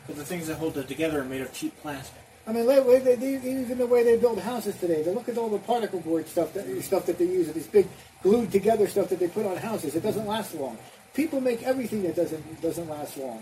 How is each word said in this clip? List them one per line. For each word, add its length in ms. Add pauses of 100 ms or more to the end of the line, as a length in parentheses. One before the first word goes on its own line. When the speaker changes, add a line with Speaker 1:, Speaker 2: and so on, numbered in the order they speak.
Speaker 1:
but 80
the 100
things 220
that 120
hold 200
it 80
together 360
are 20
made 160
of 120
cheap 300
plastic. 320 (300)
Speaker 2:
I 80
mean, 140
they, 140 (180)
they, 160
they, 220 (260)
even 160
the 80
way 160
they 140
build 240
houses 380
today, 240
they 120
look 140
at 100
all 100
the 120
particle 400
board 280
stuff 260
that, 280
stuff 240
that 120
they 60
use, 280
these 160
big 180 (340)
glued 300
together 380
stuff 220
that 100
they 80
put 180
on 100
houses. 380
It 80
doesn't 240
last 300
long. 200 (380)
People 260
make 220
everything 400
that 140
doesn't, 440
doesn't 280
last 280
long. 260